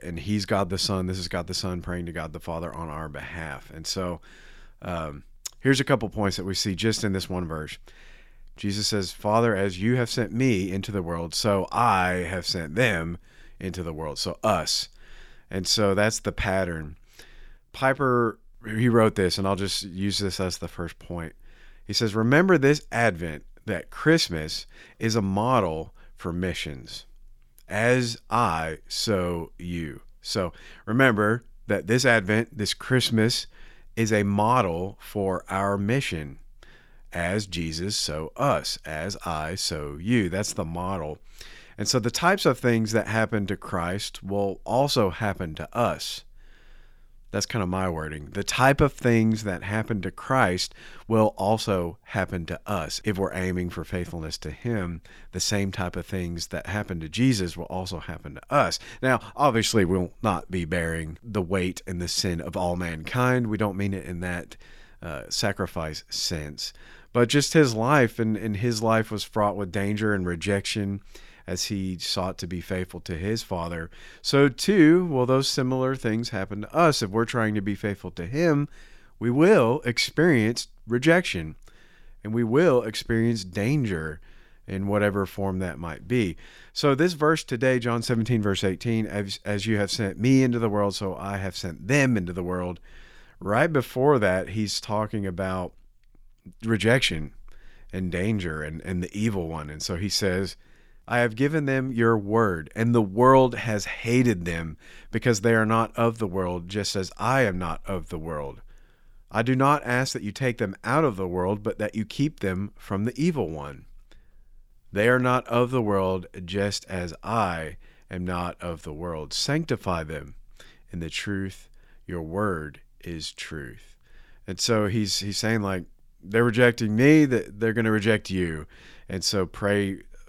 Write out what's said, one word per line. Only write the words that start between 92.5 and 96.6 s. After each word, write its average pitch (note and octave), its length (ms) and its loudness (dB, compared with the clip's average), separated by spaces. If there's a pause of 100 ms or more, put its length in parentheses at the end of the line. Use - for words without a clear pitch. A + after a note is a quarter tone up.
Right A2+ 300 2
before C3+ 500 4
that, F#2 300 2
he's G#2 300 -2
talking G#2+ 460 -4
about F#2 460 -4 (920)